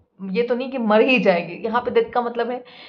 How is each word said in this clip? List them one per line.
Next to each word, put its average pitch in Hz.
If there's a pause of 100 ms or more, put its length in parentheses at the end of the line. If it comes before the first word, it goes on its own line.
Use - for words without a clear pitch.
(220)
ये 196
तो 240
नहीं 254
कि 269
मर 220
ही 262
जाएंगे, 175
यहाँ 220
पे 240
death 226
का 247
मतलब 233
है 247 (260)